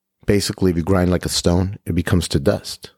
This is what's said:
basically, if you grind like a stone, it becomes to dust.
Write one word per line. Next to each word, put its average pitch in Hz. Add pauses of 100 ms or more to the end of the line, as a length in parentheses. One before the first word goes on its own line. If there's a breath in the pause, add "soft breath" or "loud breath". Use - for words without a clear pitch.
(240)
basically, 101
if 82
you 82
grind 90
like 85
a -
stone, 95
it 85
becomes 85
to -
dust. -